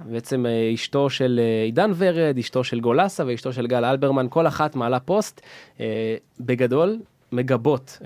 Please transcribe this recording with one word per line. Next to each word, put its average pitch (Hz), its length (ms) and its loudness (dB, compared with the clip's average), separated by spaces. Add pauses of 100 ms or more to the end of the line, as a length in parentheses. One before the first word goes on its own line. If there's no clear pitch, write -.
(120)
בעצם, 120 340 -4
אה, 113 280 2
אשתו 139 360 0
של, 127 340 0
אה, 113 220 2
עידן 165 300 2
ורד, 165 440 2
אשתו 127 240 -2
של 120 160 -4
גולסה 147 480 2
ואשתו 123 260 -6
של 123 140 -4
גל 120 180 0
אלברמן, 135 440 2
כל 165 180 2
אחת 151 280 -2
מעלה 127 240 0
פוסט, 196 420 -2 (380)
אה, 117 60 -6 (540)
בגדול, 127 580 2 (340)
מגבות 127 720 0